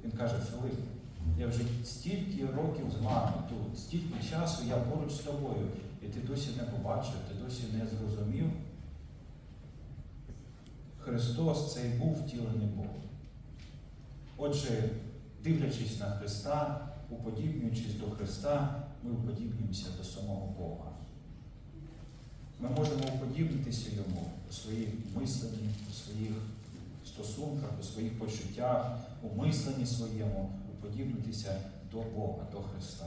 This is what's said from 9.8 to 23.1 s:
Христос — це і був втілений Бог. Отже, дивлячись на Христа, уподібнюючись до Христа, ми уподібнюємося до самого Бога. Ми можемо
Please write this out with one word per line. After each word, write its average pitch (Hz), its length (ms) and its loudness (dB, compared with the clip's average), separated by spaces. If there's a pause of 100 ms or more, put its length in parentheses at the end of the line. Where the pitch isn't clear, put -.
Христос — 139 760 4
це 123 120 0
і - 20 4
був 151 240 6
втілений 110 540 2
Бог. 98 180 2 (1500)
Отже, 117 520 4 (540)
дивлячись 139 560 4
на - 60 0
Христа, 143 840 2 (220)
уподібнюючись 117 840 0
до 104 180 -2
Христа, 139 720 2 (200)
ми 120 80 0
уподібнюємося 107 760 0 (120)
до 87 60 -4
самого 101 420 -2 (140)
Бога. 82 300 -4 (1700)
Ми 123 100 0
можемо 143 340 6 (120)